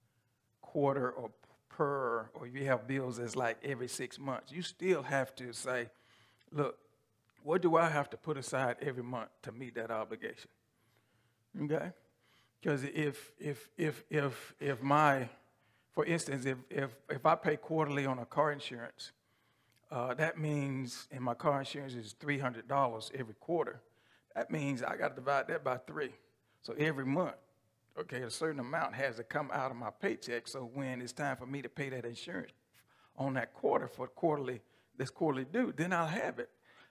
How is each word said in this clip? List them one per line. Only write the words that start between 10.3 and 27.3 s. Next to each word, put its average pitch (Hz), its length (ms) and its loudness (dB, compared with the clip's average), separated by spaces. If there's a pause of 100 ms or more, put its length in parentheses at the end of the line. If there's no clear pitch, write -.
Okay? 156 300 -2 (720)
'Cause 143 180 2
if, 143 560 -2
if, 147 380 -6
if, 156 340 -2
if, 143 480 -2
if 135 240 -2
my, 139 460 8 (640)
for 151 120 4
instance, 147 420 0
if, 131 120 0 (100)
if, 139 220 -2 (180)
if 139 160 -2
I 156 120 8
pay 151 200 2
quarterly 143 500 2
on 131 120 0
a 117 80 -6
car 151 240 4
insurance, 127 640 -8 (800)
uh, 123 220 0
that 156 220 2
means, 139 760 -2
and 127 100 -6
my 120 120 0
car 143 260 4
insurance 135 340 -6
is 113 240 -10
three 143 220 0
hundred 123 260 -2
dollars 127 480 2
every 117 200 -6
quarter, 160 460 -2 (540)
that - 160 -2
means 139 320 0
I - 140 0
gotta 139 180 0
divide 135 320 2
that 160 160 -2
by 127 140 2
three. 147 340 -6 (520)
So - 140 -8
every 147 300 2
month, 147 300 2 (600)